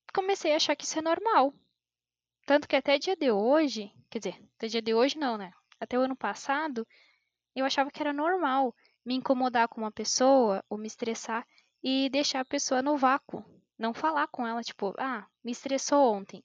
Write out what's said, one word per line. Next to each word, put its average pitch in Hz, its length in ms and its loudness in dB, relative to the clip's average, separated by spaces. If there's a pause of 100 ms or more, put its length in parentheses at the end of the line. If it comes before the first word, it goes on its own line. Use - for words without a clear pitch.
(140)
comecei 381 400 0
a - 20 2
achar 311 180 2
que - 100 -10
isso - 140 -4
é 311 40 -4
normal. 330 500 2 (920)
Tanto 294 200 4
que - 80 -2
até 277 240 4
dia 370 160 0
de 311 160 2
hoje, 220 640 2 (140)
quer - 100 -8
dizer, 190 240 -8 (140)
até 226 100 -8
dia 226 140 -2
de 220 140 -2
hoje 262 240 4
não, 254 180 -2
né? 185 160 -12 (260)
Até 247 200 -4
o 254 40 2
ano 262 140 -2
passado, 254 720 -4 (680)
eu 262 120 -2
achava 277 240 0
que - 100 -14
era 294 140 -2
normal 285 600 0 (300)
me 247 100 -4
incomodar 247 540 0
com - 140 -8
uma 214 100 -6
pessoa 240 800 2
ou 208 80 -6
me 214 80 -10
estressar 226 600 -6 (360)
e 269 260 0
deixar 277 320 0
a 262 60 -4
pessoa 269 340 -2
no 285 160 0
vácuo. 262 480 0 (340)
Não 226 160 -2
falar 311 340 0
com - 180 -6
ela, 233 160 -6
tipo, - 360 -6
"Ah, 247 280 -6 (160)
me 240 100 -6
estressou 269 600 2
ontem. 196 320 -8